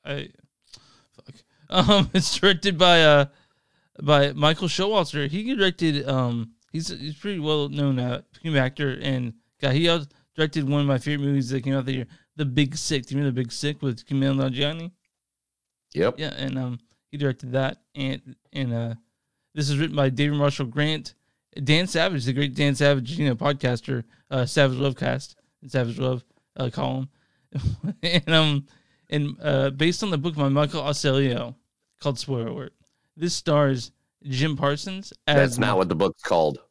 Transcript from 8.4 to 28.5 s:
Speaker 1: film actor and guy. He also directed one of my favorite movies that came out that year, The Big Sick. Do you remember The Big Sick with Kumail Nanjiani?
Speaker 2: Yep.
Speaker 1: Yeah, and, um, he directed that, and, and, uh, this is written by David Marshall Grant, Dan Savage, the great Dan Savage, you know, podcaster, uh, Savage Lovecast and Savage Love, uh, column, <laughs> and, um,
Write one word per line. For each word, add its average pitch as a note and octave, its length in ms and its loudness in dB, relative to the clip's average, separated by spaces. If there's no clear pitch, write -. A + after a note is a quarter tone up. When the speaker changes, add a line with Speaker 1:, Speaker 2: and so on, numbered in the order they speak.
Speaker 1:
film D#3+ 160 -4
actor C3 440 -2
and B2+ 320 -4
guy. C3 120 0
He E3 160 4
also D#3+ 180 0
directed D#3 340 0
one D3 120 2
of C#3+ 60 2
my C3+ 100 2
favorite C#3+ 280 -2
movies C#3 240 0
that C3 140 -4
came C3+ 100 -2
out C3 120 -2
that C3 80 -4
year, B2+ 140 -6
The D3 100 -4
Big C#3+ 320 2
Sick. C3+ 280 -4
Do C3 100 -8
you C#3 40 0
remember C#3 160 0
The B2+ 80 0
Big A#2 80 -6
Sick C#3+ 300 -6
with B2 240 -4
Kumail C3+ 300 0
Nanjiani? C#3+ 560 -2
Speaker 2:
Yep. G2+ 260 0
Speaker 1:
Yeah, D3+ 180 -6
and, C3+ 220 -6
um, B2 200 -6
he D3 80 -12
directed C3 360 -4
that, C3 240 -2
and, C3+ 400 -8
and, B2 200 -4
uh, A#2 200 -4
this D3 140 -2
is C#3+ 100 0
written D#3 160 -2
by C3+ 140 2
David D3 280 0
Marshall C#3+ 300 0
Grant, D3 480 -4
Dan D#3+ 240 2
Savage, E3 380 0
the C3 80 0
great C#3 200 -2
Dan C#3+ 220 2
Savage, C#3+ 420 2
you D3+ 100 0
know, B2+ 80 2
podcaster, C3 680 -2
uh, C3 160 0
Savage C3+ 320 2
Lovecast C3+ 580 -4
and C3 80 -16
Savage A#2+ 260 -2
Love, B2+ 260 -2
uh, B2+ 140 -4
column, C3 380 -4
<laughs> - 480 -4
and, E3+ 260 0
um, D3+ 380 4